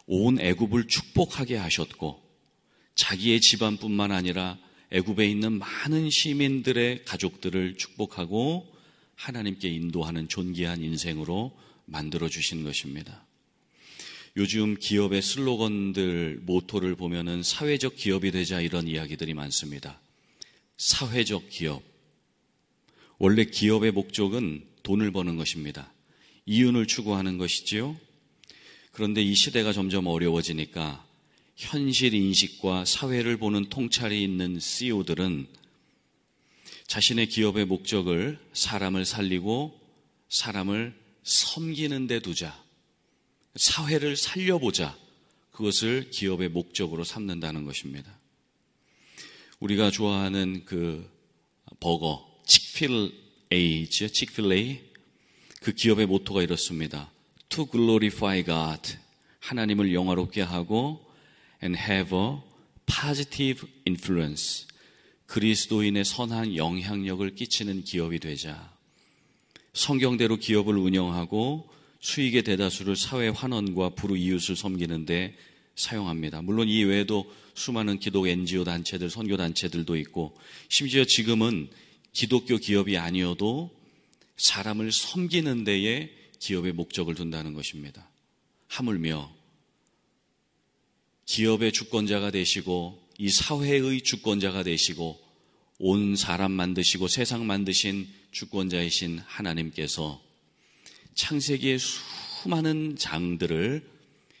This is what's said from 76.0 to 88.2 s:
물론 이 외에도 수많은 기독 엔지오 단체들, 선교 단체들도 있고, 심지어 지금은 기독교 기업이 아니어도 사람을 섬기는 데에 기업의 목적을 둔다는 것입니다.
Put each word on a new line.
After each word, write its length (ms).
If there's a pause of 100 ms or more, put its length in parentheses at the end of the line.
물론 260
이 160
외에도 460 (240)
수많은 440
기독 300
엔지오 360
단체들, 460
선교 260
단체들도 600
있고, 400 (320)
심지어 360
지금은 640 (440)
기독교 440
기업이 400
아니어도 760 (640)
사람을 560
섬기는 720
데에 460 (280)
기업의 340
목적을 420
둔다는 400
것입니다. 540 (600)